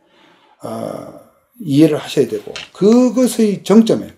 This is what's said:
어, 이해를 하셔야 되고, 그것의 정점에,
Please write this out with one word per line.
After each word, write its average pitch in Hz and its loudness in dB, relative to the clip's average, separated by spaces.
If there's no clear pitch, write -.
어, 113 -12
이해를 156 2
하셔야 127 -2
되고, - -10
그것의 226 0
정점에, 190 2